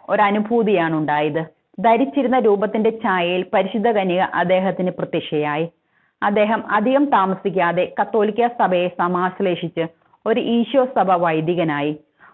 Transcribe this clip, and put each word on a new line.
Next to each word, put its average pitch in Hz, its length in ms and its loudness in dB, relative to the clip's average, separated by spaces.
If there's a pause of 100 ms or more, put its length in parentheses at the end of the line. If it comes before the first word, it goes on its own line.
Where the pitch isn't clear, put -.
ഒരനുഭൂതിയാണ് 208 840 2
ഉണ്ടായത്. 151 500 0 (340)
ധരിച്ചിരുന്ന 240 600 2
രൂപത്തിന്റെ 214 500 2
ഛായയിൽ 180 640 -2
പരിശുദ്ധ 202 340 0
കന്യക 190 340 0
അദ്ദേഹത്തിന് 185 680 0
പ്രത്യക്ഷയായി. 156 800 -4 (540)
അദ്ദേഹം 214 480 0
അധികം 254 340 2
താമസിക്കാതെ 185 960 0
കത്തോലിക്കാ 214 460 0
സഭയെ 185 400 0
സമാശ്ലേഷിച്ച് 180 1000 -2 (380)
ഒരു 220 160 0
ഈശോ 233 440 0
സഭ 214 260 0
വൈദികനായി. 160 840 0 (360)